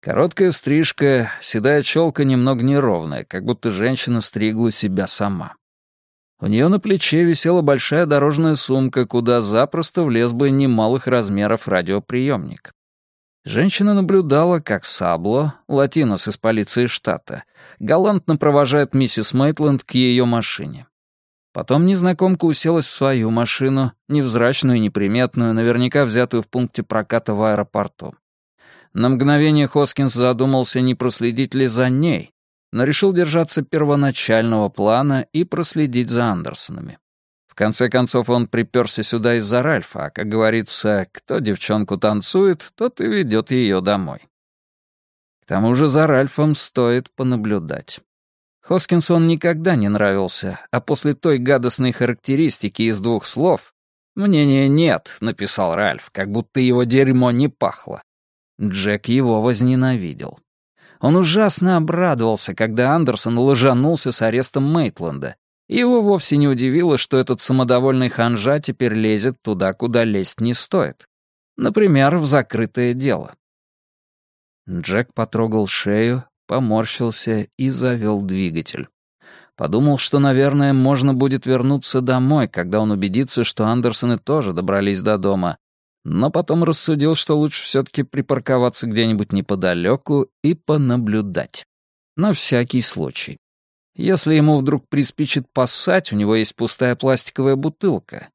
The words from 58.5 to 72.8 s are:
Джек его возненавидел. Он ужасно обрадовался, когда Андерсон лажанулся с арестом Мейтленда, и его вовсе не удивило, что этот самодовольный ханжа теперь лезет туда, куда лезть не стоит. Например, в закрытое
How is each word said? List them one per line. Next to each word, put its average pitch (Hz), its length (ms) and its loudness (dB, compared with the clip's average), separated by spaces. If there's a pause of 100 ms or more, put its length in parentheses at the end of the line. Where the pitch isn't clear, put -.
Джек 101 460 -4
его 120 360 0
возненавидел. 123 960 -2 (600)
Он 147 160 2
ужасно 185 600 2
обрадовался, 156 760 0
когда 117 400 0
Андерсон 120 440 0
лажанулся 131 720 2
с - 100 -2
арестом 127 500 0
Мейтленда, 82 640 -4 (320)
и - 100 -2
его 247 220 2
вовсе 202 380 2
не 143 100 4
удивило, 135 480 2
что - 220 0
этот 123 220 0
самодовольный 131 680 2
ханжа 120 520 0
теперь 120 340 -2
лезет 110 480 0
туда, 95 320 -2
куда 120 300 0
лезть 101 360 -4
не 117 140 -2
стоит. - 520 -4 (500)
Например, 170 600 2
в 165 80 0
закрытое 123 720 0